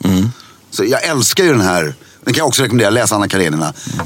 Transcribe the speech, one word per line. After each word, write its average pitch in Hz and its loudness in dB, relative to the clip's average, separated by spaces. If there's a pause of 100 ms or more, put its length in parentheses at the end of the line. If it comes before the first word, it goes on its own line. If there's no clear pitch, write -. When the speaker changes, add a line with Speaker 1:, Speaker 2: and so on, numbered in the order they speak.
Speaker 1:
Mm. 95 2 (420)
Speaker 2:
Så 101 -4
jag 127 0
älskar 160 0
ju 170 6
den 117 4
här. 90 0 (300)
Den 123 -2
kan 131 -2
jag 160 0
också 131 0
rekommendera, 113 2
läs 110 2
Anna 101 0
Karenina. 78 -2 (340)